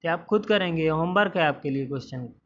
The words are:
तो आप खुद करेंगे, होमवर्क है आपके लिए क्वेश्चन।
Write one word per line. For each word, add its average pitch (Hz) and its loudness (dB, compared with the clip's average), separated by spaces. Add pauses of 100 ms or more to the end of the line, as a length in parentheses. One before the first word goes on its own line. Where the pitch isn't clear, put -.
तो 170 -2
आप 165 -2
खुद - 0
करेंगे, 170 2
होमवर्क 180 2
है 165 4
आपके 143 -2
लिए 135 -2
क्वेश्चन। 127 -8 (120)